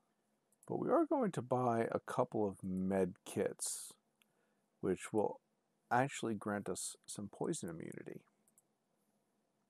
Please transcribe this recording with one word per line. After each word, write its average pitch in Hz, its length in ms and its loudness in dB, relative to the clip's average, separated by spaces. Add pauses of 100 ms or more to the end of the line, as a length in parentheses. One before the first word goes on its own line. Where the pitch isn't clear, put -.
(680)
But - 120 -2
we - 100 0
are 320 160 6
going 269 280 2
to 123 100 -2
buy 120 480 2
a - 80 0
couple 113 480 0
of 95 160 -6
med 95 600 2
kits, - 680 -4 (880)
which 95 320 -2
will - 280 0 (500)
actually 120 420 2
grant 104 340 -2
us - 280 -4 (100)
some 104 260 -10
poison - 380 -4
immunity. - 520 -10 (1500)